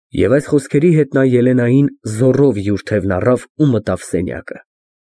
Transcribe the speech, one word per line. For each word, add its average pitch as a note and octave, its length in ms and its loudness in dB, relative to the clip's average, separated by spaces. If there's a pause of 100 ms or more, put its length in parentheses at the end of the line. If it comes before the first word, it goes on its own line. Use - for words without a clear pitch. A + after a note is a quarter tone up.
(140)
Եվ F#2+ 220 0
այս D3 120 -2
խոսքերի D3 420 0
հետ D#3 240 2
նա C3+ 100 0
Ելենային B2+ 640 2 (160)
զոռով B2 560 0
յուր G2+ 260 -4
թևն G2 300 -2
առավ A#2 300 -2 (100)
ու D3+ 140 0
մտավ G#2 340 -2
սենյակը։ - 560 -8 (580)